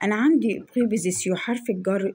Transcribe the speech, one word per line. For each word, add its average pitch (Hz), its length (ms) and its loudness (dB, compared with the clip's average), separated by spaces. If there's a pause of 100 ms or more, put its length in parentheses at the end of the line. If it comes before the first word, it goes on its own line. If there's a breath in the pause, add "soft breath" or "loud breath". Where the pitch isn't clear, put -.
أنا 202 120 0
عندي 233 500 2 (120)
بريبوزيسيو 190 600 0
حرف 240 340 -4
الجر 190 440 -2